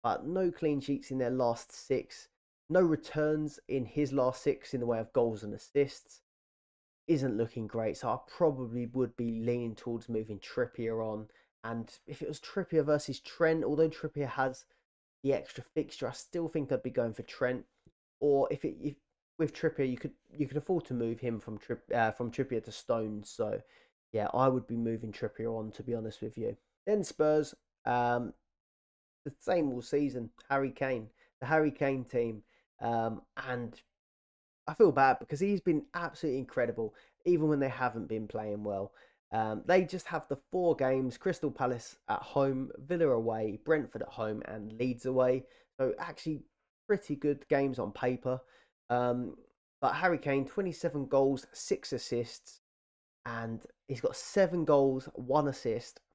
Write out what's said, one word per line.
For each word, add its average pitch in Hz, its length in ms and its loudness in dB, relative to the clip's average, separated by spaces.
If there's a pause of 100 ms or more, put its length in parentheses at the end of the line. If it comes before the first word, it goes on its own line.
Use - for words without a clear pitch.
But 110 220 0
no 180 260 0
clean 147 280 0
sheets 139 320 -4
in 131 60 -2
their 123 120 0
last 120 420 0
six. - 580 -4 (400)
No 180 120 6
returns 151 880 2
in - 180 0
his 143 280 0
last 127 300 2
six - 300 0
in 127 60 -2
the 120 60 -2
way 117 140 2
of 110 140 -8
goals 113 300 2
and 104 100 -6
assists. - 680 -2 (880)
Isn't 135 300 2
looking 113 300 -2
great, 110 300 -2
so - 120 -4
I 120 180 0
probably 127 580 0
would 123 320 -2
be 113 240 -2
leaning 117 340 -2
towards 117 320 -6
moving 110 320 -4
Trippier 113 640 -4
on. 110 240 -6 (360)
And 117 280 -6 (140)
if 143 160 -12
it - 60 -6
was 151 120 -8
Trippier 160 460 0
versus 147 340 0
Trent, 160 440 2
although 151 260 4
Trippier 147 400 -6
has 131 360 -2 (580)
the 135 100 4
extra - 300 -4
fixture, - 440 -4
I 127 40 -4
still - 360 -6
think 147 240 -2
I'd 127 120 0
be 127 80 -4
going 117 220 0
for 113 100 -10
Trent. 127 420 -2 (560)
Or 143 300 6
if - 120 -4
it, 90 160 -4
if, 139 160 -4 (440)
with 156 160 0
Trippier, 143 340 0
you 123 80 -2
could, - 160 -8 (240)
you 147 100 0
could 135 100 -4
afford 170 280 0
to - 80 -6
move 113 260 0
him 117 200 -2
from 107 180 -10
Tripp-, - 360 -8
uh, 113 180 4
from 120 200 -4
Trippier 123 320 -2
to 113 80 -14
Stones. 107 580 -4
So, 107 300 -2 (540)
yeah, 107 200 0
I 131 140 6
would 127 200 2
be 120 100 -4
moving 113 340 -2
Trippier 113 400 -6
on, 110 200 -6
to - 120 -14
be 120 120 -2
honest 110 260 -6
with 107 160 -8
you. 110 180 -4 (300)
Then 208 180 2
Spurs, 151 520 2 (300)
um, 120 480 2 (920)
the 139 140 -8
same 165 320 2
all 120 100 -4
season, 127 480 -2 (200)
Harry 135 220 2
Kane, 123 360 -2 (320)
the 123 80 -8
Harry 156 240 4
Kane 135 320 0
team. 117 400 -2 (380)
Um, 113 400 0 (160)
and 120 360 -6 (920)
I 147 60 -6
feel 190 180 8
bad 135 280 6
because 143 200 -6
he's 196 220 2
been 151 320 2
absolutely 139 460 -4
incredible, 117 540 -2 (320)
even 160 220 4
when 147 120 4
they 135 100 2
haven't 123 380 -2
been 110 200 -4
playing 107 360 -4
well. 101 300 -4 (380)
Um, 110 340 -2
they 185 180 6
just 170 240 -6
have 156 200 -6
the 135 120 -6 (120)
four 175 240 2
games, 131 420 0
Crystal 143 340 -2
Palace 123 460 -4 (100)
at 104 140 -2
home, 135 560 0
Villa 165 320 2
away, 110 540 0
Brentford 131 380 0
at - 80 -8
home, 107 360 -4
and 110 280 -10
Leeds 123 320 -2
away. 131 380 4 (360)
So 131 200 2
actually 151 420 -6 (460)
pretty 196 280 0
good 143 320 -2
games 139 300 4
on 104 140 -4
paper. 127 500 -2 (480)
Um, 123 460 0 (460)
but 135 120 4
Harry 180 240 2
Kane, 139 280 0
twenty-seven 151 640 -4
goals, 135 460 4
six - 400 -4
assists, - 680 -6 (640)
and 113 380 -6 (240)
he's 131 140 -6
got - 140 -2
seven 175 500 2
goals, 139 480 4
one 139 340 2
assist 117 520 -4 (160)